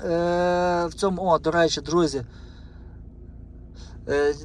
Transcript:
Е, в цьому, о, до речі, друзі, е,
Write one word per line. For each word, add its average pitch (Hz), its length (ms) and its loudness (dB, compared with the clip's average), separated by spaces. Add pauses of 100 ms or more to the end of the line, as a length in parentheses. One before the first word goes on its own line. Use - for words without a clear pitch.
Е, 175 840 2
в 165 80 -6
цьому, 185 280 0
о, 170 160 6
до 160 120 2
речі, 165 300 4
друзі, 147 420 2 (1900)
е, 147 260 2 (100)